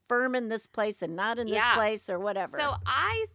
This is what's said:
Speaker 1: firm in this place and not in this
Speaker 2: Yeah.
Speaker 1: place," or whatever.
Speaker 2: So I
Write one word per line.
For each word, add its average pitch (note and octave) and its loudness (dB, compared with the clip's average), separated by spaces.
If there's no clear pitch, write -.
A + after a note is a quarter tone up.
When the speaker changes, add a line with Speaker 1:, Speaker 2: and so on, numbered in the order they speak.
Speaker 1:
firm B3+ 2
in A#3+ -2
this A3 -4
place G#3+ -2
and E3 -4
not A3 0
in A#3+ -2
this G#3 -2
Speaker 2:
Yeah. A3 4
Speaker 1:
place," G#3+ 0
or F3+ 0
whatever. G3 -2
Speaker 2:
So D4 0
I G4+ 0